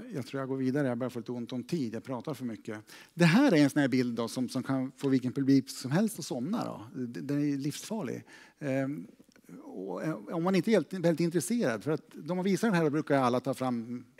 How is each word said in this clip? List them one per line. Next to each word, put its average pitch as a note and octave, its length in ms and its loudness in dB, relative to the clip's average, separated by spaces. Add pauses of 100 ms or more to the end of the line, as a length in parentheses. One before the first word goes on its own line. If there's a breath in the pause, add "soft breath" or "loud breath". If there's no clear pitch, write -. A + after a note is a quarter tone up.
(120)
jag C#3 140 -8
tror C#3 140 -8
jag C3 80 -6
går C3+ 80 -4
vidare, C3 320 0
jag A#2 100 -2
börjar B2 120 -4
få A#2+ 80 -8
lite A#2 140 -8
ont A#2+ 200 -8
om B2 100 -6
tid, A#2+ 320 -4
jag A2 100 -8
pratar C3 300 -8
för B2+ 100 -8
mycket. A2 400 -10 (300 loud breath)
Det E3+ 100 4
här A3 280 8
är D#3+ 40 8
en C#3+ 140 8
sån D3 100 2
här C#3 80 6
bild B2 280 2
då, A#2 120 -2
som, B2 200 -4
som B2+ 140 -4
kan C3 340 -4
få C#3+ 120 -2
vilken B2+ 240 2
publik C3+ 380 4
som - 200 -8
helst G3 280 2
att D#3+ 60 -8
somna A#2+ 400 -4
då. A2+ 420 -10
D-, A#2 140 -8
den C#3+ 180 -2
är D3 180 0
livsfarlig. C#3 680 -6 (340 loud breath)
Ehm, C#3 480 -4 (560)
och, F#3 420 -8
eh, D#3+ 100 -2
om G#3 300 -6
man F#3+ 100 2
inte F#3 160 2
är - 20 4
helt, F3+ 200 4
väldigt E3+ 280 2
intresserad, E3+ 640 0
för C#3 60 -2
att - 240 -4
de E3+ 240 -6
har F3+ 60 -2
visat G3 240 2
den G3 60 4
här, E3 100 4
då D3 60 2
brukar C#3+ 280 2
alla B2 220 2
ta C3+ 140 -2
fram A#2+ 500 -4 (160 loud breath)